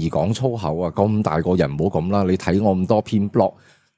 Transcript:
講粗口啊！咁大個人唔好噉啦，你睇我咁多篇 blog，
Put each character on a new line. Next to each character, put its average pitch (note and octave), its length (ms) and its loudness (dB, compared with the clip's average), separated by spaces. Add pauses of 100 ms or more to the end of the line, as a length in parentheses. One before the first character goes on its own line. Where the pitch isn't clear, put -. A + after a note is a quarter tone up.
講 E2 260 0
粗 A#2+ 220 -2
口 E2+ 240 -4
啊！ E2+ 160 -4
咁 G#2+ 280 2
大 E2 180 0
個 F2+ 140 0
人 D#2+ 200 2
唔 E2 140 0
好 F#2 100 -2
噉 E2+ 120 -2
啦， G2+ 120 0
你 F#2 140 0
睇 F#2+ 260 0
我 G2 100 4
咁 F#2 140 -2
多 G#2+ 140 2
篇 G#2 280 -2
blog， G2+ 240 0 (440)